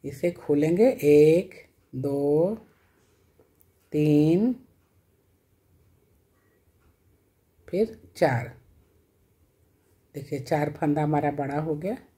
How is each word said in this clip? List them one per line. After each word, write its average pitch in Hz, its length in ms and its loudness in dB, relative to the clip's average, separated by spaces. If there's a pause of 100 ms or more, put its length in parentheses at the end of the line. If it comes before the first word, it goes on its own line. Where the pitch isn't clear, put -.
इसे 175 260 -4
खोलेंगे, 165 580 0
एक, 151 760 4 (280)
दो, 143 600 -2 (1400)
तीन, 151 640 2 (3250)
फिर 214 300 -4 (160)
चार। 117 420 -2 (1600)
देखिए, 139 240 -10
चार 151 320 -4
फंदा 151 320 -2
हमारा 147 280 -2
बड़ा 143 280 -6
हो 156 160 -6
गया। 185 220 -8 (200)